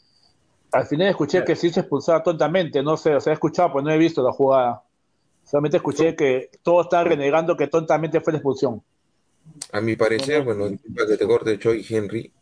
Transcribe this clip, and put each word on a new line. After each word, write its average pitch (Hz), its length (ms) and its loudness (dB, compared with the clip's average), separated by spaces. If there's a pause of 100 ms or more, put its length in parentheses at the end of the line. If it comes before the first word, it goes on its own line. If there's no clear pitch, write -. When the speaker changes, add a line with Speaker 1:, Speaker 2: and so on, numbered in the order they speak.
(720)
Speaker 1:
Al - 160 0
final 170 220 0
escuché 180 340 0
que 160 140 0
sí 170 140 0
se 180 100 -2
expulsaba 160 420 0
tontamente, 156 600 0
no 156 120 0
sé, 151 200 2
o 127 40 0
sea, 156 120 0
he - 20 0
escuchado, 160 380 0
pues 139 120 -2
no 156 60 0
he 156 80 2
visto 165 240 2
la 123 100 2
jugada. 131 520 2 (600)
Solamente 147 340 0
escuché 156 360 0
que 131 360 0 (120)
todos 170 240 2
estaban 175 200 2
renegando 160 500 0
que 147 100 0
tontamente 160 540 0
fue 170 120 -2
la 156 60 -2
expulsión. 135 420 -2 (920)
Speaker 2:
A 104 80 -6
mi 113 160 -2
parecer, 127 500 0
Speaker 1:
No, 117 60 0
no. 101 80 -4
Speaker 2:
bueno, 101 100 -2
disculpa 95 340 -6
que 104 120 0
te 101 100 0
corte, 110 320 0
Choi, 113 280 -2
Henry, 107 560 -6